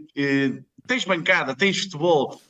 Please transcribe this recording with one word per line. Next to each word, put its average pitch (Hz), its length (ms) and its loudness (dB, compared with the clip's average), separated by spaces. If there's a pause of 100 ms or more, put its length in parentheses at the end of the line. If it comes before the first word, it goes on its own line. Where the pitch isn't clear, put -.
(160)
eh, 139 360 0 (360)
tens 254 160 -2
bancada, 175 500 0
tens 196 300 0
futebol, 151 640 0